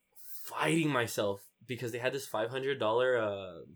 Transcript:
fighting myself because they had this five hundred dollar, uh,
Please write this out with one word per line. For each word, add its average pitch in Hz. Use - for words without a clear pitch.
fighting 156
myself 110
because 120
they 120
had 127
this 135
five 117
hundred 131
dollar, 120
uh, 98